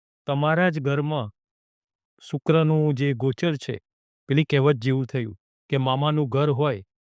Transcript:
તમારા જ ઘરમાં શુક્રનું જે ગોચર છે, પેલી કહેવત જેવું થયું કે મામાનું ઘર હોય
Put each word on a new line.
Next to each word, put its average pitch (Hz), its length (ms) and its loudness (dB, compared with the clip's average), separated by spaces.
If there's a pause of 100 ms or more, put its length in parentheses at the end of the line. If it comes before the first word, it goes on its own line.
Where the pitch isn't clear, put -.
(280)
તમારા 156 420 2
જ 156 100 -4
ઘરમાં 139 520 -2 (920)
શુક્રનું 156 720 2
જે 139 200 0
ગોચર 135 420 -2
છે, 120 240 -8 (480)
પેલી 143 160 4
કહેવત 139 320 2
જેવું 131 300 0
થયું 113 320 -8 (320)
કે 139 80 0
મામાનું 139 520 0
ઘર 139 200 2
હોય 131 340 -2 (240)